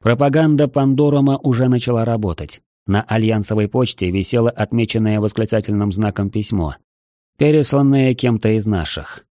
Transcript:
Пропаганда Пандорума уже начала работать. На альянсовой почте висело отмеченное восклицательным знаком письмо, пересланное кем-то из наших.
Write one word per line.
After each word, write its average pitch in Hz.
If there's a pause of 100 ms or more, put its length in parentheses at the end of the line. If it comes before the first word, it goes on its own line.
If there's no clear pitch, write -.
Пропаганда 143
Пандорума 139
уже 127
начала 120
работать. 107 (240)
На 101
альянсовой 107
почте 120
висело 113
отмеченное 110
восклицательным 104
знаком 101
письмо, 95 (640)
пересланное 139
кем-то 117
из 110
наших. 85